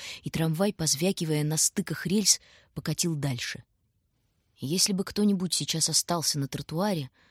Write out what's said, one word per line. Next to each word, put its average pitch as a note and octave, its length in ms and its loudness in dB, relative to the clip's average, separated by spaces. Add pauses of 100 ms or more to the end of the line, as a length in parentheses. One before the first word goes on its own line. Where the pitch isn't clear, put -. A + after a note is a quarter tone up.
(240)
и D3 60 -6
трамвай, D#3+ 440 2
позвякивая D#3 720 0
на D#3 140 0
стыках - 480 -2
рельс, F#3+ 340 4 (340)
покатил D#3+ 420 -2
дальше. C3+ 480 -4 (960)
Если F#3 360 0
бы F#3+ 100 0
кто-нибудь G3 500 2
сейчас - 360 0
остался D#3 500 0
на C#3 80 -2
тротуаре, E3 640 -4 (220)